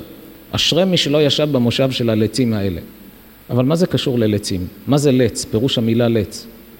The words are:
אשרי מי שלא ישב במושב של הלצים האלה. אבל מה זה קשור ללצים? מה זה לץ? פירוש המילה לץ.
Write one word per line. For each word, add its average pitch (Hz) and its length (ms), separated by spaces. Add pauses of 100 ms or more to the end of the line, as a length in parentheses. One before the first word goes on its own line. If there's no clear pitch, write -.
(520)
אשרי - 320
מי 185 120
שלא 151 260
ישב 151 300
במושב 127 380
של 120 200
הלצים 110 420
האלה. 98 280 (720)
אבל 123 140
מה 147 120
זה 175 100
קשור 127 320
ללצים? 104 480 (200)
מה 131 120
זה 143 140
לץ? 127 320
פירוש 127 340
המילה 117 300
לץ. 113 380 (340)